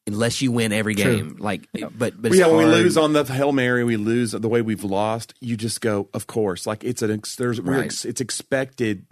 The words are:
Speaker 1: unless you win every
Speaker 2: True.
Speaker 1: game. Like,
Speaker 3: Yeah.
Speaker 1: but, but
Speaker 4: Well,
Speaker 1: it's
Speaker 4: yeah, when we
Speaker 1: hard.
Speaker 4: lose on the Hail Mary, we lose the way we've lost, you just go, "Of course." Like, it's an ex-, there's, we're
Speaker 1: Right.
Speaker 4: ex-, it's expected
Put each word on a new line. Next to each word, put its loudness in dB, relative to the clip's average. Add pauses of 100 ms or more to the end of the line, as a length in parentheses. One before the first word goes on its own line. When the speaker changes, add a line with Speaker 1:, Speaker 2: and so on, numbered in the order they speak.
Speaker 1:
unless -2
you 0
win 0
every 0
Speaker 2:
True. 2
Speaker 1:
game. -6
Like, -6
Speaker 3:
Yeah. -6
Speaker 1:
but, -6
but 0
Speaker 4:
Well, 2
Speaker 1:
it's 6
Speaker 4:
yeah, 6
when 6
we 6
Speaker 1:
hard. 6
Speaker 4:
lose 4
on 4
the 4
Hail 0
Mary, 2
we 2
lose 0
the -2
way 2
we've -4
lost, -2
you -6
just -4
go, -2
"Of -8
course." -2
Like, -4
it's -6
an 2
ex-, -6
there's, -2
we're -2
Speaker 1:
Right. 0
Speaker 4:
ex-, -8
it's -6
expected -4